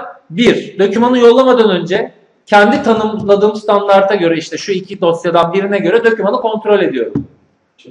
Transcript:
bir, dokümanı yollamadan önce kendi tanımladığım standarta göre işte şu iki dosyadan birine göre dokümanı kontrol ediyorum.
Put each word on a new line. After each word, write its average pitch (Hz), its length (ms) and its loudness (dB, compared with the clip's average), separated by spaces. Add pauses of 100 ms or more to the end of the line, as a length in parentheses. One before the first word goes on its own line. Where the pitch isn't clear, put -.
(300)
bir, 180 500 -2
dokümanı 233 400 0
yollamadan 240 500 4
önce 180 420 -4 (340)
kendi 214 380 2
tanımladığım 214 720 0
standarta 202 600 0
göre 170 220 -2
işte 156 200 -10
şu 202 140 -8
iki 185 300 -8
dosyadan 170 520 0
birine 202 260 -2
göre 214 260 0
dokümanı 214 360 0
kontrol 208 400 0
ediyorum. 131 460 -4 (640)